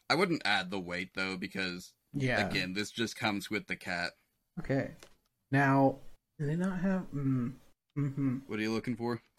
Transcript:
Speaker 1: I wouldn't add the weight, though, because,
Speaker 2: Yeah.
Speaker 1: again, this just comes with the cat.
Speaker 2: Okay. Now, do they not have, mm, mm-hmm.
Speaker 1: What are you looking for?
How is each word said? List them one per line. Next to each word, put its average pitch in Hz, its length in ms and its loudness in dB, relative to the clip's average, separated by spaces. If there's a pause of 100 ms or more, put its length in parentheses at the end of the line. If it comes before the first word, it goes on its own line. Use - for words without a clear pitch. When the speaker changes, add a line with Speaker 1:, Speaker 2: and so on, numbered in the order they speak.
Speaker 1:
I 127 60 6
wouldn't 170 300 2
add 95 260 2
the 98 100 -2
weight, 90 340 -4
though, 95 220 -2
because, 92 560 -6 (200)
Speaker 2:
Yeah. 123 340 2
Speaker 1:
again, 92 280 0
this 104 160 -2
just - 260 -2
comes 101 340 -2
with 104 160 -4
the 90 100 -6
cat. 87 360 -4 (460)
Speaker 2:
Okay. 135 340 0 (600)
Now, 139 440 6 (420)
do 147 80 -2
they 151 100 0
not 185 240 0
have, 185 340 2
mm, 131 380 0 (460)
mm-hmm. 139 480 0
Speaker 1:
What 107 120 -4
are 107 40 0
you 110 100 2
looking 113 240 0
for? 117 240 -2 (180)